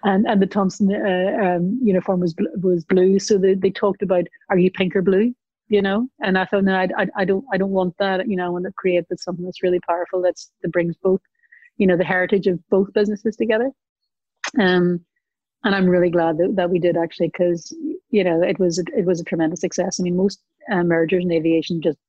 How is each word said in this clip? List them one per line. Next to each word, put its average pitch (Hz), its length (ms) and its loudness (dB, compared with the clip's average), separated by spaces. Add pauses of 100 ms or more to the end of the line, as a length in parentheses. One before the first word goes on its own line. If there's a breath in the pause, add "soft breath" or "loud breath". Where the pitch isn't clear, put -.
And, 196 240 2
and 208 140 2
the 196 60 2
Thomson, 196 460 0
uh, 196 520 0
um, 180 360 -2
uniform 185 380 0
was 175 140 -2
bl-, - 280 -4
was 175 220 0
blue. 190 360 4
So 202 180 2
they, 190 160 2
they 196 180 0
talked 196 300 -2
about, 180 240 0 (240 soft breath)
"Are 196 80 2
you 180 120 4
pink 185 280 -2
or 190 40 0
blue?" 196 320 2 (360)
You 202 120 2
know? 202 280 -2 (120)
And 190 160 0
I 185 60 2
thought, 196 220 0
"No, 190 100 2
I, 185 220 0
I, 190 180 -2
I 196 100 0
don't, 190 280 0
I 190 40 0
don't 196 140 -2
want 185 280 -2
that. 190 280 -2
You 208 80 -2
know, 180 100 -4
I 175 40 -4
want 180 160 -6
to 185 80 -10
create 175 340 -2
that - 140 -8
something 180 240 -8
that's - 180 -10
really 180 160 2
powerful, 175 420 -4
that's, 180 300 -2 (100)
that 175 100 -6
brings 170 260 -2
both, 190 240 0 (560 soft breath)
you 196 100 4
know, 180 100 4
the 175 80 2
heritage 185 420 0
of 180 100 0 (120)
both 196 240 2
businesses 214 420 -2
together." 226 340 -2 (880)
Um, 180 440 2 (600)
and 202 120 0
I'm 185 120 2
really 180 240 4
glad 165 260 0
that, 190 180 0
that 175 140 0
we 180 100 0
did 170 160 2
actually, 165 360 -2
'cause, 175 440 -2 (340)
you 202 140 2
know, 170 180 2
it 180 180 -2
was, 175 180 2
it 180 280 -2
was 175 140 0
a 170 40 -8
tremendous 165 360 -2
success. 185 400 -4
I 185 40 -2
mean, 180 120 -2
most, 190 240 0 (320)
uh, 180 120 0
mergers 170 420 2
in 175 60 -2
aviation 165 500 0
just 151 160 -2 (120)